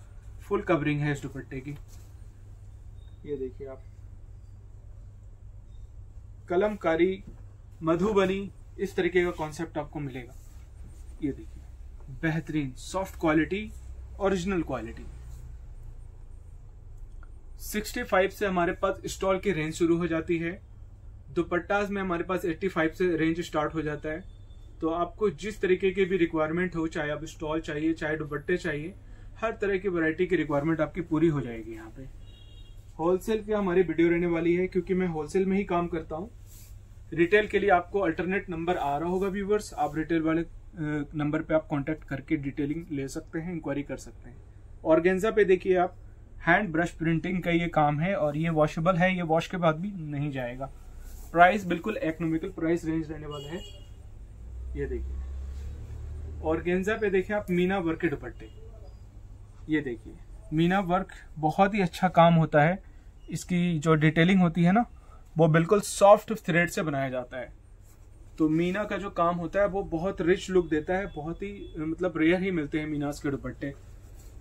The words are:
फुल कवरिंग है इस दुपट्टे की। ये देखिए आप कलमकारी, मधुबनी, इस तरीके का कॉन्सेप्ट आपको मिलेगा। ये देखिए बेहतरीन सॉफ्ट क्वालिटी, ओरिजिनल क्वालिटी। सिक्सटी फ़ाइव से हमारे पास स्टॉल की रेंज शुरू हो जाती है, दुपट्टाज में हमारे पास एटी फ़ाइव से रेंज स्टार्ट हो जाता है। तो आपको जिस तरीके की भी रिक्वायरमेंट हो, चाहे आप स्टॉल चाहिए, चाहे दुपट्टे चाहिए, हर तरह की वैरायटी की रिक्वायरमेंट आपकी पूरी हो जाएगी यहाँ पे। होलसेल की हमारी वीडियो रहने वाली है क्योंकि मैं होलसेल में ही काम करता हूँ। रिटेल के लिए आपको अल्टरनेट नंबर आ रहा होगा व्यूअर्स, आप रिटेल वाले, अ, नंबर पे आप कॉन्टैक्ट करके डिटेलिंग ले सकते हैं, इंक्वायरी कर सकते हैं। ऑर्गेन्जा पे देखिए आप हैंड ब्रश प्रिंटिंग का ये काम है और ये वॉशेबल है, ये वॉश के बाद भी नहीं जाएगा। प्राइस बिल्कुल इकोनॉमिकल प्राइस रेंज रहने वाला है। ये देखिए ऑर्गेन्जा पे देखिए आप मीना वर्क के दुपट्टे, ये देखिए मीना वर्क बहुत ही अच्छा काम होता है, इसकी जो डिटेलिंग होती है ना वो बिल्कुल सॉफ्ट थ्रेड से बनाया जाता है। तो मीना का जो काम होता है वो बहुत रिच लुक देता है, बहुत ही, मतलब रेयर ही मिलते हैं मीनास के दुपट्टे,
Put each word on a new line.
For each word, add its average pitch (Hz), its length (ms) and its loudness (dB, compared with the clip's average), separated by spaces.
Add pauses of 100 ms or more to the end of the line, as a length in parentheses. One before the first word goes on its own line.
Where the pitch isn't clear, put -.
(420)
फुल 196 200 -2
कवरिंग 147 400 2
है 147 100 2
इस 143 100 -4
दुपट्टे 135 380 -10
की। 147 160 -10 (1500)
ये 143 120 -6
देखिए 131 300 -8
आप 131 160 -14 (2750)
कलमकारी, 185 760 2 (600)
मधुबनी, 190 680 2 (280)
इस 190 160 -4
तरीके 175 300 4
का 175 80 0
कॉन्सेप्ट 160 440 -6
आपको 151 220 -6
मिलेगा। 131 340 -8 (880)
ये 139 80 0
देखिए - 920 -12
बेहतरीन 156 560 -2
सॉफ्ट - 420 -6
क्वालिटी, 175 520 2 (480)
ओरिजिनल 190 420 2
क्वालिटी। 117 440 -6 (2500)
सिक्सटी 214 420 -4
फ़ाइव 190 260 4
से 208 160 -4
हमारे 175 280 2
पास - 340 -2
स्टॉल 190 320 0
की 196 120 0
रेंज 156 220 -2
शुरू 170 240 2
हो 170 100 0
जाती 165 300 -2
है, 170 140 -4 (840)
दुपट्टाज 180 540 0
में 196 120 -2
हमारे 175 220 -2
पास 180 220 -2
एटी 185 220 -2
फ़ाइव 160 240 0
से 180 260 0
रेंज 160 240 2
स्टार्ट 156 320 -2
हो 160 80 -4
जाता 151 280 -4
है। 170 140 -6 (580)
तो 160 80 2
आपको 175 420 0
जिस 190 300 -8
तरीके 185 300 4
की 190 140 2
भी 180 120 2
रिक्वायरमेंट 165 580 2
हो, 160 120 0
चाहे 151 240 -4
आप 147 140 -6
स्टॉल 156 360 -4
चाहिए, 156 320 0
चाहे 156 240 -2
दुपट्टे 147 400 -2
चाहिए, 160 360 -4 (440)
हर 226 240 -2
तरह 202 160 2
की 190 120 -4
वैरायटी 170 380 2
की 185 80 2
रिक्वायरमेंट 151 460 2
आपकी 151 220 -2
पूरी 160 240 4
हो 147 140 2
जाएगी 117 320 -8
यहाँ - 240 -14
पे। 135 100 -14 (920)
होलसेल 185 440 2
की 214 80 -4
हमारी 190 320 4
वीडियो 170 260 4
रहने 170 180 4
वाली 170 280 2
है 185 120 2
क्योंकि 185 260 0
मैं 185 140 2
होलसेल 160 380 0
में 190 120 2
ही 202 80 2
काम 175 220 0
करता 160 280 -6
हूँ। 185 140 -8 (840)
रिटेल 175 340 6
के 202 120 2
लिए 202 100 4
आपको 180 320 4
अल्टरनेट 185 480 0
नंबर 170 280 0
आ 143 200 0
रहा 165 120 -2
होगा 190 180 2
व्यूअर्स, 202 460 0
आप 147 240 -2
रिटेल 160 240 2
वाले, 160 200 2
अ, 165 60 -4 (680)
नंबर 147 260 0
पे 196 120 -2
आप - 140 4
कॉन्टैक्ट 151 360 -2
करके 139 340 -4
डिटेलिंग 151 540 -4
ले 139 160 -4
सकते 160 320 -8
हैं, 175 140 -6
इंक्वायरी 143 300 -4
कर 135 140 -10
सकते - 320 -16
हैं। - 80 -18 (480)
ऑर्गेन्जा 180 460 6
पे 208 140 6
देखिए 185 320 6
आप 180 180 2 (460)
हैंड 185 300 4
ब्रश 165 200 0
प्रिंटिंग 165 520 0
का 175 80 0
ये 170 180 4
काम 147 300 4
है 190 160 0
और 147 220 0
ये 165 140 0
वॉशेबल 160 440 4
है, 185 200 4
ये 180 80 -2
वॉश 160 240 2
के 185 100 -6
बाद 160 220 2
भी 202 120 -6 (180)
नहीं 147 220 -2
जाएगा। 127 340 -6 (640)
प्राइस 185 340 8
बिल्कुल 175 320 -2
इकोनॉमिकल 160 520 -2
प्राइस 165 360 0
रेंज 160 260 -2
रहने 151 160 -10
वाला 147 220 -8
है। 175 120 -8 (1120)
ये 139 100 -4
देखिए - 1600 -8
ऑर्गेन्जा 175 540 0
पे 214 120 0
देखिए 190 260 2
आप 208 160 -2
मीना 180 280 4
वर्क 165 220 -2
के 170 60 2
दुपट्टे, 123 420 -8 (1200)
ये 151 120 4
देखिए 117 320 -8 (400)
मीना 170 280 4
वर्क 185 320 0 (240)
बहुत 160 360 4
ही 208 80 2
अच्छा 185 280 2
काम 170 260 10
होता 156 280 8
है, 180 180 4 (480)
इसकी 175 500 0
जो 160 160 6
डिटेलिंग 165 460 6
होती 175 220 6
है 175 80 8
ना 233 140 6 (500)
वो 160 140 8
बिल्कुल 165 320 6
सॉफ्ट 208 560 8
थ्रेड 170 320 2
से 208 140 -4
बनाया 139 260 -2
जाता 127 300 -6
है। 120 120 -10 (840)
तो 160 120 4
मीना 180 340 2
का 202 140 -2
जो 196 140 -4
काम 175 240 2
होता 170 240 -2
है 202 80 4
वो 196 160 -2
बहुत 175 380 -2
रिच 185 280 2
लुक 175 200 4
देता 151 240 0
है, 196 140 0
बहुत 160 340 -8
ही, 196 380 -10
मतलब 160 380 -2
रेयर 165 240 4
ही 190 100 0
मिलते 156 280 -2
हैं 151 80 -4
मीनास 147 320 -4
के 147 120 -2
दुपट्टे, 139 420 -6 (680)